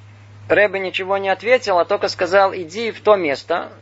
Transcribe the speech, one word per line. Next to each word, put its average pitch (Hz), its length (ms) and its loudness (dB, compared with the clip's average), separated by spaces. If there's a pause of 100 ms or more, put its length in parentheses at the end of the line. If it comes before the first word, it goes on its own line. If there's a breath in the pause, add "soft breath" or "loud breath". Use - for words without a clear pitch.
(500)
Ребе 190 300 2
ничего 190 380 -4
не 196 120 -2
ответил, 196 480 0
а 170 80 2
только 202 220 -2
сказал: 185 460 0
"Иди 185 380 -8
в - 100 -14
то 208 140 4
место". 165 540 -4 (120)